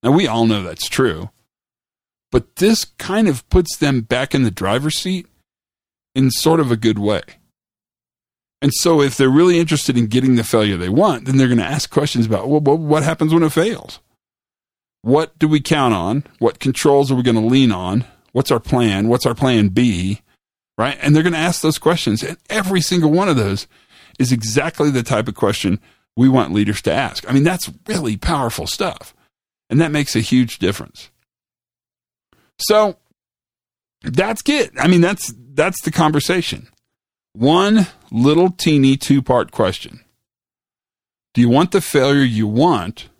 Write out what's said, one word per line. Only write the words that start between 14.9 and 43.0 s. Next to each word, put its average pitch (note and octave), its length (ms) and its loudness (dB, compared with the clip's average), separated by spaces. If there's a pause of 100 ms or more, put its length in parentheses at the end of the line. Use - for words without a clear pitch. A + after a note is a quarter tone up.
What C#3+ 360 0
do D#3 80 2
we D3+ 120 2
count C3+ 340 0
on? G2 300 -2 (160)
What A2+ 200 0
controls C#3 520 2
are C3 40 0
we B2 60 -2
gonna A2+ 240 2
lean B2+ 260 4
on? F#2 340 -2 (260)
What's C3+ 200 -2
our A#2+ 80 0
plan? G#2+ 480 0
What's A2+ 180 0
our A#2+ 100 0
plan A2+ 340 2
B?" F#2+ 520 -2 (560)
Right? C3 240 -2
And C#3+ 140 2
they're D#3 80 4
gonna E3+ 140 0
ask E3+ 240 -4
those D#3 160 0
questions. A#2+ 460 -2
And E3 140 -10 (120)
every F#3+ 320 -2
single D#3+ 300 0
one F#3 180 2
of D3 80 0
those G2+ 300 -4 (500)
is B2+ 140 0
exactly C3 580 -2
the B2+ 140 -2
type A2+ 240 -2
of A2 80 -10
question G2+ 440 -2 (360)
we B2+ 140 4
want A#2+ 240 2
leaders G#2 300 0
to F2+ 100 -2
ask. A#2+ 360 -6
I B2 40 -2
mean, C#3 100 2
that's F3 260 -2 (160)
really D3+ 300 -4
powerful C3+ 500 -4
stuff. - 480 -8 (560)
And C3 120 2
that D#3+ 100 0
makes D3 240 -4
a A2+ 60 0
huge A#2+ 360 0
difference. - 520 -8 (1500)
So G#3 360 0 (1040)
that's F#3+ 460 -8
it. C#4+ 320 -2
I C#3 80 0
mean, F3 140 4
that's, F3+ 320 -2 (200)
that's D#3+ 280 -4
the E3 100 -6
conversation. D#3+ 800 -2 (640)
One F3+ 540 2 (280)
little D3+ 340 4
teeny C#3+ 460 2
two-part C3 560 0
question. - 480 -4 (1300)
Do A#2+ 80 2
you A#2+ 80 4
want D3 220 2
the F#3+ 100 2
failure C#3+ 420 2
you A2 240 0
want A2+ 600 0 (100)